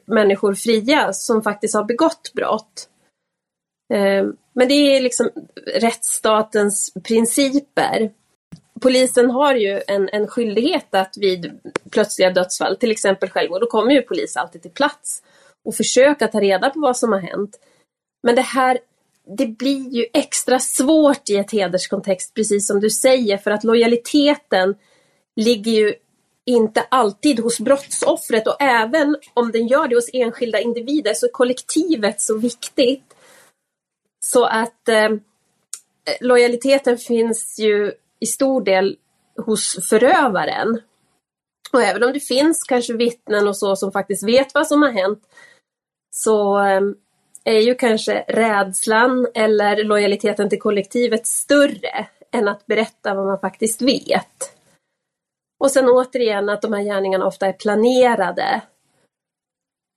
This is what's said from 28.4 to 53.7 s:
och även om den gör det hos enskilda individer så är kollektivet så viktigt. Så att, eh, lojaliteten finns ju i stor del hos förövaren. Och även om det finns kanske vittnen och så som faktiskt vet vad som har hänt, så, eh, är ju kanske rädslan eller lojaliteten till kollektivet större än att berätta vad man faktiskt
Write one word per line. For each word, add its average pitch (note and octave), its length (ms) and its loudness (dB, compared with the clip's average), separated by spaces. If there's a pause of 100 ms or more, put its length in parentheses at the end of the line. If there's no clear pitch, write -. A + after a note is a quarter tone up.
och - 160 -2
även C#4 540 2 (180)
om A#3 180 0
den A3+ 140 -2
gör C#4 220 2
det A#3 60 0
hos A#3+ 180 0
enskilda A#3 480 -2
individer A#3 540 -2
så B3 120 -2
är A#3+ 40 -2
kollektivet B3+ 880 -2
så A3 180 -2
viktigt. B3 640 -2 (1200)
Så A#3+ 200 2
att, - 440 -4
eh, G#3+ 220 4 (1080)
lojaliteten B3 800 2
finns A3+ 600 -2
ju G#3 340 0 (280)
i A3+ 60 -4
stor C4+ 380 0
del F#3+ 320 2 (500)
hos - 420 -4
förövaren. A3+ 920 2 (920)
Och A#3 100 4
även G3+ 200 0
om B3+ 100 2
det C#4+ 80 -6
finns D4 440 0
kanske A#3+ 280 -2
vittnen G#3+ 560 -2
och G3 80 -4
så G3 200 -2
som F#3+ 160 -4
faktiskt G3 300 -4
vet B3 320 2
vad D4 120 2
som D4 160 4
har C#4 80 4
hänt, G#3 320 -2 (920)
så, G#3 440 0
eh, G3 220 2 (640)
är A3+ 160 2
ju A#3+ 140 4
kanske A3 540 0
rädslan A3 1040 0
eller G#3+ 500 2
lojaliteten G#3 640 0
till G#3 120 -4
kollektivet A3 640 -2
större C#4+ 800 0 (260)
än G#3 160 0
att G3+ 180 -6
berätta G#3+ 480 -2
vad G3 120 -4
man G3 140 -2
faktiskt A3 420 -4